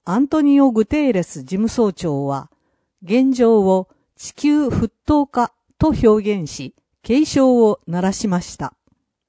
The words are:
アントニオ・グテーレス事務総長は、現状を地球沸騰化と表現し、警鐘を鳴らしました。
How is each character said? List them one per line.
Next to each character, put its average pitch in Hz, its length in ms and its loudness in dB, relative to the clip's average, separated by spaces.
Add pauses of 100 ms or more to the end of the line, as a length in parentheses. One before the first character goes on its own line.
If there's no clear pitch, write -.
ア 190 140 -2
ン 277 80 0
ト 311 140 -2
ニ 277 200 4
オ・ 269 100 4
グ 214 140 0
テ 294 240 -2
ー 226 40 0
レ 180 100 -2
ス - 180 -14
事 127 60 -16
務 208 220 -4
総 214 240 -2
長 139 340 -6
は、 139 240 -8 (520)
現 254 300 0
状 226 280 4
を 190 280 0 (260)
地 - 180 -18
球 294 340 0
沸 - 220 -2 (160)
騰 294 220 2
化 - 260 -4 (240)
と 311 120 2
表 220 200 2 (300)
現 147 100 -8
し、 - 260 -14 (260)
警 285 240 0
鐘 277 160 0
を 240 460 4
鳴 175 140 -4
ら 190 120 0
し - 140 -6
ま 180 120 0
し - 180 -14
た。 143 160 -10 (540)